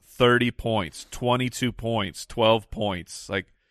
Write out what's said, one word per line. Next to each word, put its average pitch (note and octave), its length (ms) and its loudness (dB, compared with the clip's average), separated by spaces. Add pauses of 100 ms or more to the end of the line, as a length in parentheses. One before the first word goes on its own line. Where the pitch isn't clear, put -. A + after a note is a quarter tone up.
thirty A#2+ 460 4
points, G#2+ 600 -4
twenty-two B2 600 -2
points, A2+ 540 -6
twelve A2+ 440 2
points. F#2+ 600 -6
Like, G2 160 -4 (240)